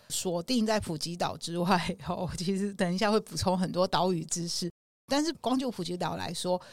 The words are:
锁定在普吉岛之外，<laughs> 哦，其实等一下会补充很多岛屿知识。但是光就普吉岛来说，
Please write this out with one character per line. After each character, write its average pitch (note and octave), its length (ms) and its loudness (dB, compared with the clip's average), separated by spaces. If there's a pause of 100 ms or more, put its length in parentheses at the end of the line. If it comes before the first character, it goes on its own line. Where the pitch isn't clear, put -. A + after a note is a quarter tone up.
锁 F3 320 -2
定 A#3+ 220 2
在 A3 160 2
普 F3+ 160 -2
吉 E3 220 -6
岛 E3+ 180 -2
之 E3+ 220 -6
外， F3 400 2
<laughs> - 100 -16
哦， F3 300 -2
其 F#3+ 180 0
实 G3 180 -2
等 F3+ 200 2
一 F#3 40 0
下 G#3 140 4
会 G#3+ 80 4
补 G#3+ 160 -4
充 F#3 220 2
很 F3+ 140 0
多 F3+ 160 2
岛 F3+ 260 2
屿 D#3+ 120 -2
知 E3+ 220 -4
识。 F3 220 -2 (380)
但 C#4+ 160 2
是 D#4+ 100 0
光 C4 240 0
就 C4 140 0
普 F#3+ 120 -6
吉 F3 140 -4
岛 E3+ 180 -2
来 F3 160 -6
说， F3+ 300 0 (120)